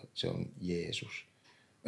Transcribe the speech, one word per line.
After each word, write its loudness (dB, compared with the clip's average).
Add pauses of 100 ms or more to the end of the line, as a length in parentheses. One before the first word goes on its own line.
(140)
se 0
on 0 (160)
Jeesus, -2 (640)